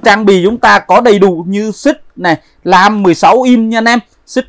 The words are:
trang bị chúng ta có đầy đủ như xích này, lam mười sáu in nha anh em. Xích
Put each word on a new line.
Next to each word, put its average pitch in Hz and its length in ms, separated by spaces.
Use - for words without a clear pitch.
trang 214 200
bị 190 200
chúng 233 140
ta 208 200
có 196 220
đầy 226 180
đủ 180 300
như 208 220
xích 285 320
này, 180 200
lam 196 380
mười 175 120
sáu 196 280
in 247 260
nha 226 100
anh 226 100
em. 240 100
Xích - 220